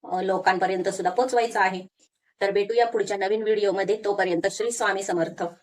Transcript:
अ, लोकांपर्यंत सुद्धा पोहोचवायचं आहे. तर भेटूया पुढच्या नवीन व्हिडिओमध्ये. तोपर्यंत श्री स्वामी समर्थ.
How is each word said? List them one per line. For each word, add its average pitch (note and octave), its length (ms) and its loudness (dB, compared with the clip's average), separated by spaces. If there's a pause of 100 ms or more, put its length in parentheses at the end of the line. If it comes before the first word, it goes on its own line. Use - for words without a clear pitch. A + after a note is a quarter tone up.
(120)
अ, F#3 80 -2
लोकांपर्यंत F#3 680 0
सुद्धा F#3+ 220 -2
पोहोचवायचं A#3 500 2
आहे. F#3 360 0 (440)
तर G3 100 2
भेटूया A3 360 2
पुढच्या G3+ 300 -2
नवीन G3+ 260 0
व्हिडिओमध्ये. G3+ 640 0
तोपर्यंत F#3+ 460 0
श्री A#3 220 -4
स्वामी G3 300 -2
समर्थ. E3+ 420 -2 (180)